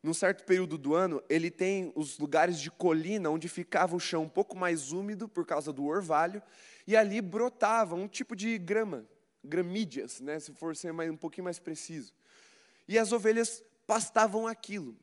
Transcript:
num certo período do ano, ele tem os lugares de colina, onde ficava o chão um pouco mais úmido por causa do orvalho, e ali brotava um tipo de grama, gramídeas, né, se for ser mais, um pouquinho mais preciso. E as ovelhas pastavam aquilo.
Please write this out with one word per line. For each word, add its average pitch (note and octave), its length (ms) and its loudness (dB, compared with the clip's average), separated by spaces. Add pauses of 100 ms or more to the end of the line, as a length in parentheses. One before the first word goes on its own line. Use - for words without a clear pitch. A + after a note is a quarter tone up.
num D#3+ 100 0
certo F#3+ 300 0
período F#3 340 2
do C#3 160 0
ano, E3+ 360 2
ele E3 200 2
tem F#3 460 -2
os D3+ 240 -6
lugares D#3 400 2
de D3 100 -6
colina, E3+ 600 0
onde D#3+ 180 -2
ficava E3+ 480 0
o F3 40 0
chão E3 240 -2
um D#3 60 -6
pouco - 260 0
mais E3 360 -2
úmido G3 380 -6
por F3 160 -4
causa D3+ 260 -4
do C#3 140 -6
orvalho, E3+ 580 0 (420)
e G#3 100 2
ali G#3+ 260 4
brotava G#3+ 720 0
um F#3+ 120 -4
tipo - 280 -10
de A3 220 -2
grama, F3+ 500 -2 (360)
gramídeas, E3+ 760 -4
né, D3 200 -6
se D3+ 140 -16
for D#3+ 220 -8
ser E3+ 160 -8
mais, E3 180 -4
um D#3+ 80 -6
pouquinho F3 280 -8
mais E3+ 120 -4
preciso. D#3 560 -10 (720)
E G#3+ 140 4
as A3 140 2
ovelhas A3 500 2 (240)
pastavam A3 580 4
aquilo. G3+ 580 -8